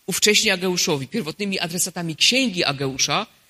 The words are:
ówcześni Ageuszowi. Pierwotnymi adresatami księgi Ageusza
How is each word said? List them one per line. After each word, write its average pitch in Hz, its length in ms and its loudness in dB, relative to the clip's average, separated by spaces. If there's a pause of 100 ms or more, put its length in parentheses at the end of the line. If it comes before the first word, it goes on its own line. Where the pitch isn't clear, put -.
ówcześni 208 440 2
Ageuszowi. 180 580 0
Pierwotnymi 196 520 -4
adresatami 170 560 -4
księgi 226 480 2
Ageusza 143 640 -2 (220)